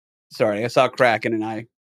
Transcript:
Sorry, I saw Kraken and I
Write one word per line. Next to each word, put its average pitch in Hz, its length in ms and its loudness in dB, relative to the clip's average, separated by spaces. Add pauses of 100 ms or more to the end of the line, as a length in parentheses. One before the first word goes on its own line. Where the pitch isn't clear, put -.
(320)
Sorry, 107 340 -2
I 123 40 -4
saw 131 180 2
Kraken 113 480 0
and 107 100 -4
I 113 220 -10 (240)